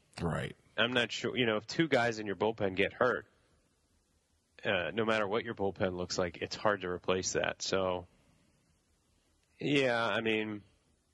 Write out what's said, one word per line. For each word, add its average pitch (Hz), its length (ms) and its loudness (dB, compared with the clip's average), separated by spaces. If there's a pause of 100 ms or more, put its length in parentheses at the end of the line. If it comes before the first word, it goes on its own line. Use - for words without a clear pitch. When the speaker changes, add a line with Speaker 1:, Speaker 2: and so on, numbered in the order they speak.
(220)
Speaker 1:
Right. 76 340 -4 (220)
Speaker 2:
I'm 117 160 0
not 120 180 2
sure. - 260 -4
You 123 80 2
know, 110 120 2
if 104 100 -6
two 165 220 0
guys 120 300 2
in 107 60 -6
your 95 120 -2
bullpen 104 380 0
get 92 180 2
hurt, 117 320 2 (1400)
uh, 90 280 0
no 110 120 0
matter 110 220 2
what 107 160 -2
your 117 120 -8
bullpen 95 400 -2
looks 90 220 -4
like, 90 240 -2
it's - 140 -6
hard 101 260 2
to 92 60 -4
replace 90 460 -2
that. 80 280 -2
So, 92 460 -2 (1500)
yeah, 131 460 2
I 107 160 0
mean, 107 400 0 (520)